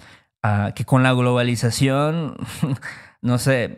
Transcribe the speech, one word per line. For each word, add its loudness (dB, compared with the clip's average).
a 2
que -6
con 4
la 4
globalización, 0
<laughs> -8
no 2
sé, 0